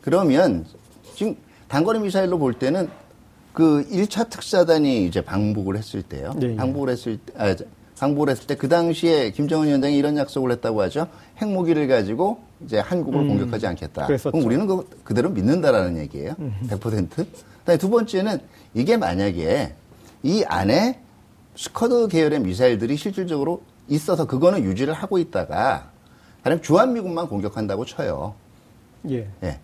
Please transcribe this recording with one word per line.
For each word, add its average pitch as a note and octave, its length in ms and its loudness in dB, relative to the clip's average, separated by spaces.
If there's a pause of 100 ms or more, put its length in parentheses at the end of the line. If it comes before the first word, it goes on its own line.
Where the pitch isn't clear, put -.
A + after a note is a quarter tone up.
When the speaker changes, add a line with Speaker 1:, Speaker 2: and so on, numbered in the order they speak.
Speaker 1:
그러면 D3 640 4 (480)
지금 G#3 220 -4 (320)
단거리 G#3+ 320 0
미사일로 F#3 380 0
볼 C3 140 2
때는 D3+ 380 -2 (640)
그 D3+ 360 4
일 G3 180 0
차 A3+ 160 -2
특사단이 D#3 840 2
이제 F2 160 -2
방북을 G2+ 560 -2
했을 G#2+ 240 -8
때요. D2 400 -10
Speaker 2:
예, A#2+ 80 -2
예. A2 60 -6
Speaker 1:
방북을 C3 340 -2
했을 A#2+ 260 -4
때, - 200 -18
아, G2 200 0 (420)
방북을 C#3+ 320 0
했을 - 160 -4
때 C#3+ 100 -4
그 C#3 120 -4
당시에 E3 640 2
김정은 D#3 380 0
위원장이 C#3+ 280 2
이런 D3 200 2
약속을 C3+ 360 -2
했다고 A2+ 300 -2
하죠. C#3 240 -2 (340)
"핵무기를 E3+ 480 0
가지고 B2 520 2 (240)
이제 A#2 140 0
한국을 D3 420 0
Speaker 2:
음. D3 80 2
Speaker 1:
공격하지 B2 380 -2
않겠다." D#2+ 400 -6
Speaker 2:
그랬었죠. C#3 260 0
Speaker 1:
그럼 D3 140 2
우리는 D3+ 200 2
그거 F#3 180 -2 (200)
그대로 B2 260 0
믿는다라는 B2 680 2
얘기예요. D2 400 -8
Speaker 2:
음. C3+ 160 -6 (140)
Speaker 1:
백 G2+ 120 -4
퍼센트. G#2+ 460 -4 (340)
그다음에 - 180 2
두 F#3+ 120 -2
번째는 A3 480 0 (360)
이게 D3 220 2
만약에 F#2 800 0 (480)
이 F3+ 240 2
안에 B2+ 540 2 (560)
스커드 A#3+ 520 0
계열의 D3+ 320 2
미사일들이 A#2 560 2
실질적으로 F3 680 -4 (260)
있어서 D3+ 380 0
그거는 E3 380 2
유지를 B2 300 0
하고 F#3+ 240 -2
있다가 G2 720 -2 (540)
가령 D#3+ 180 2
주한미군만 F#3 680 2
공격한다고 G2+ 560 -4
쳐요. G2 500 -6 (760)
Speaker 2:
예. A2+ 180 -6 (140)
Speaker 1:
예. D2+ 220 -6